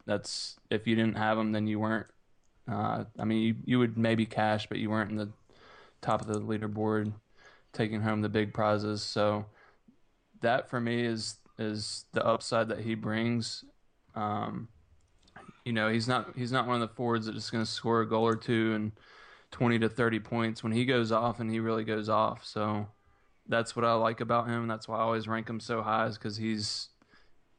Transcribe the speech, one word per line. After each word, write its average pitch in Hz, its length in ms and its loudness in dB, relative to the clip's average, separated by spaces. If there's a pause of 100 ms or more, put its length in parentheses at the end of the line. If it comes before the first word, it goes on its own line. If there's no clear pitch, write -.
that's, - 500 -4 (140)
if 107 160 0
you 110 100 4
didn't 110 220 2
have 110 200 2
him, 110 140 0
then 107 140 0
you 107 120 0
weren't, 110 280 0 (640)
uh, 110 340 -2 (140)
I 113 60 -4
mean, 110 180 2
you, 113 120 2 (100)
you 127 140 2
would 113 180 2
maybe 113 300 2
cash, 107 420 0
but 104 100 -6
you 107 120 -2
weren't 107 200 0
in 107 60 -4
the 104 140 -4 (680)
top 110 200 0
of 98 60 -8
the 107 140 -2
leaderboard 107 720 0 (600)
taking 107 280 -2
home 107 220 2
the 104 60 0
big 104 260 0
prizes. 107 480 0
So 104 440 0 (920)
that 117 280 2
for 123 120 -2
me 117 240 0
is, 113 320 -4 (220)
is 107 540 -6
the 113 120 0
upside 113 440 2
that 110 120 -4
he 113 140 -2
brings. 113 680 -2 (520)
Um, 110 520 -4 (960)
you 123 80 -4
know, 110 180 2
he's 113 180 0
not, 123 280 0
he's 123 160 -4
not 127 140 2
one 120 140 2
of 110 80 0
the - 60 -14
forwards 117 320 0
that's 107 100 -6
just 107 160 -8
gonna 113 140 0
score 113 340 2
a 110 80 0
goal 110 180 4
or 113 100 2
two 113 380 2
and 107 180 -2 (580)
twenty 117 280 4
to 110 120 2
thirty 113 300 2
points. 113 420 -2
When 113 100 0
he 120 140 2
goes 120 260 4
off, 113 260 2
and 113 120 -2
he 113 100 0
really 113 240 0
goes 107 240 -2
off. 110 380 2
So 107 400 -2 (640)
that's 117 260 0
what 120 100 0
I 117 100 4
like 113 260 2
about 117 260 2
him. 117 220 -2
That's 110 180 -6
why 110 120 -4
I - 20 -2
always 113 260 0
rank 113 240 -4
him 113 80 -4
so 113 240 -4
high, 110 240 2
is 107 120 -4
'cause 104 180 -8
he's 110 540 -4 (680)